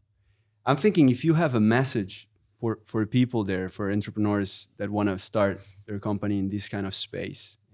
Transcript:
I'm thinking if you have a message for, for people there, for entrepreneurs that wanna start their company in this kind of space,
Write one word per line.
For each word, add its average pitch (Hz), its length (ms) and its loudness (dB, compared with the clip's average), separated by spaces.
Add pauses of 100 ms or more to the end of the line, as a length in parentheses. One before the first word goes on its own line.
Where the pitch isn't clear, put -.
(640)
I'm 139 120 2
thinking 175 340 6
if 123 140 0
you 160 100 4
have 156 200 2
a 113 60 4
message 113 680 0 (300)
for, 113 280 -4
for 110 180 0
people 120 400 2
there, 95 240 -2
for 98 240 -4
entrepreneurs 104 760 -2 (100)
that 101 120 -4
wanna 104 280 0
start 98 420 0 (260)
their 101 120 -8
company 104 400 -2
in 98 100 -2
this 98 200 -4
kind 101 180 -6
of 98 80 -8
space, - 640 -10 (160)